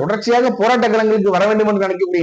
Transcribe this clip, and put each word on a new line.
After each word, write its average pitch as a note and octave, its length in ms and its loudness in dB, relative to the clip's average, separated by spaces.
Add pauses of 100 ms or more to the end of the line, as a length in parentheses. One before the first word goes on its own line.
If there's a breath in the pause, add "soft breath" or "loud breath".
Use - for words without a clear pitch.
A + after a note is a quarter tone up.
தொடர்ச்சியாக A#3 580 0
போராட்ட A#3 340 2
களங்களுக்கு G#3+ 420 0
வர F3+ 140 2
வேண்டும் G#3+ 220 0
என்று G3 140 0
நினைக்கக்கூடிய F3+ 380 -2